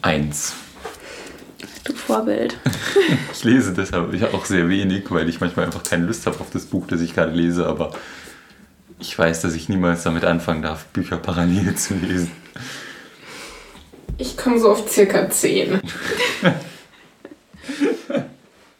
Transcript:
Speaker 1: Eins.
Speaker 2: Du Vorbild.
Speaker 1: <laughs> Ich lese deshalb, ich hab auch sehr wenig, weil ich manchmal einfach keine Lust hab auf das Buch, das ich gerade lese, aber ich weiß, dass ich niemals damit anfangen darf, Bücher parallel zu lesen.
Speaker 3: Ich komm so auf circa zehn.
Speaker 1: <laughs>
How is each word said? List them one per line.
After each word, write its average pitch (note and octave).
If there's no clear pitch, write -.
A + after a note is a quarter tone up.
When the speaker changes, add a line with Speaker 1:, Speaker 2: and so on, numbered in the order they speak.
Speaker 1:
Eins. D2
Speaker 2:
Du -
Vorbild. -
Speaker 1:
<laughs> -
Ich -
lese A2
deshalb, F2
ich F2+
hab -
auch F2+
sehr F2
wenig, G2
weil E2
ich -
manchmal F2
einfach -
keine E2+
Lust E2+
hab F2+
auf -
das -
Buch, F2+
das E2+
ich E2
gerade D#2+
lese, E2+
aber D#2
ich -
weiß, E2
dass E2
ich D#2+
niemals F2
damit E2
anfangen E2+
darf, D#2
Bücher -
parallel F2
zu -
lesen. F2+
Speaker 3:
Ich -
komm A#3+
so A3
auf -
circa G3
zehn. -
Speaker 1:
<laughs> -